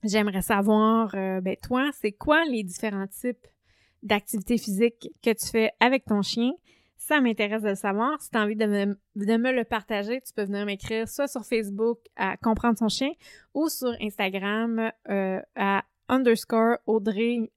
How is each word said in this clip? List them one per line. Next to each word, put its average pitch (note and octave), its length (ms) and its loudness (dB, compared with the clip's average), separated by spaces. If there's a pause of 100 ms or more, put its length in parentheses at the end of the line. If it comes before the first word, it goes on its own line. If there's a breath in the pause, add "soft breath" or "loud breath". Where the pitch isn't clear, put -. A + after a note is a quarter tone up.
j'aimerais G#3 380 0
savoir, G#3+ 720 4
euh, F#3+ 240 -2
ben F#3 240 -2
toi, B3+ 300 0
c'est - 180 -4
quoi D4+ 340 2
les A#3+ 180 -2
différents F#3+ 440 -6
types - 400 -8 (560)
d'activités G#3 540 -2
physiques A3 520 0 (140)
que A#3 80 4
tu A3 160 -2
fais A3 320 2
avec B3+ 240 4
ton G3+ 180 0
chien ? A#3 300 0 (460 soft breath)
Ça D4+ 240 0
m'intéresse A3 400 0
de G#3 80 0
le G3 60 0
savoir. A3 460 -2
Si - 100 -16
t'as A3+ 120 2
envie G#3+ 140 -2
de A3 80 2
me, G3+ 340 0 (160)
de G#3 220 0
me B3+ 160 0
le B3 100 0
partager, A3 560 -4
tu - 140 -18
peux G#3+ 100 -2
venir G3+ 220 -4
m'écrire A3 420 -4
soit C#4 220 -4
sur A3+ 160 -8
Facebook A3 540 -2 (180)
à F#3+ 180 -2
Comprendre A3+ 420 2
son A3 120 2
chien C4+ 220 -2 (420 loud breath)
ou D4+ 160 0
sur B3 320 -4
Instagram, G#3+ 920 -2 (180)
euh, F#3+ 300 0 (160)
à G3 300 0 (240)
underscore A#3 760 2
Audrey A3 720 0